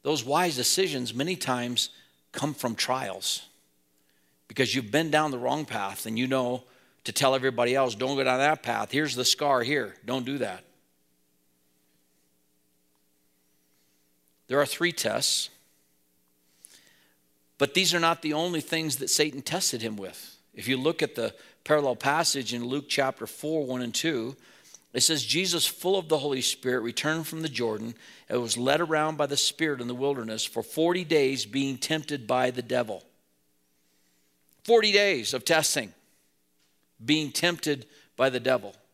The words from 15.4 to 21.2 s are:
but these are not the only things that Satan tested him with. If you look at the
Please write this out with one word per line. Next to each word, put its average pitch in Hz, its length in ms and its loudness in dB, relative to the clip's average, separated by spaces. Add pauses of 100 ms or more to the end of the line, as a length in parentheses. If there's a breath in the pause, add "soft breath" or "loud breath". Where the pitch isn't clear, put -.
but 143 160 0
these 180 200 4
are 175 60 2
not 165 220 2
the 151 120 -2
only 165 280 -2
things 160 360 -2
that 131 120 -6
Satan 143 320 0
tested 156 400 -2
him 110 160 -4
with. - 400 -14 (160)
If 107 160 -8
you 131 80 2
look 156 240 0
at 147 140 -2
the 113 200 -4 (300 loud breath)